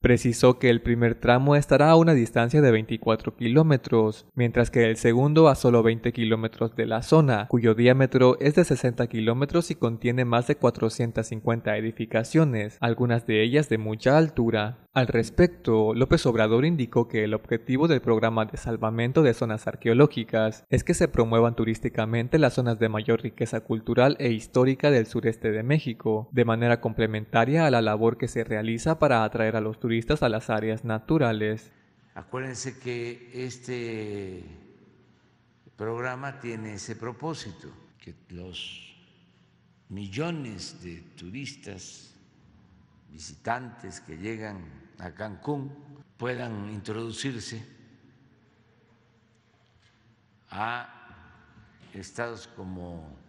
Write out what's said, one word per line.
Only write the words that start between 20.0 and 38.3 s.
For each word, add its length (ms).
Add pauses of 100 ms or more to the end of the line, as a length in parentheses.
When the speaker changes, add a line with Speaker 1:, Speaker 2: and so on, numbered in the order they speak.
Speaker 1:
es 160
que 80
se 160
promuevan 460
turísticamente 840
las 140
zonas 260
de 80
mayor 340
riqueza 380
cultural 600
e 120
histórica 600
del 160
sureste 440
de 120
México, 680
de 140
manera 340
complementaria 840
a 60
la 100
labor 360
que 120
se 160
realiza 540
para 260
atraer 320
a 40
los 180
turistas 160 (260)
a 80
las 200
áreas 360
naturales. 880 (420)
Speaker 2:
Acuérdense 640
que 540
este 1120 (1300)
programa 640
tiene 360
ese 200
propósito, 720 (320)
que 160 (140)
los 680 (920)